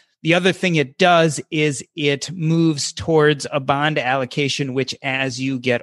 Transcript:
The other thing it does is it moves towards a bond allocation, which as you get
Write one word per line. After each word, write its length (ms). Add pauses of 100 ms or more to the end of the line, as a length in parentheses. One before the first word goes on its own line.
(220)
The 100
other 220
thing 220
it 200
does 540
is 340 (100)
it 380
moves 640
towards 580
a 80
bond 380
allocation, 720
which 300
as 360
you 200
get 240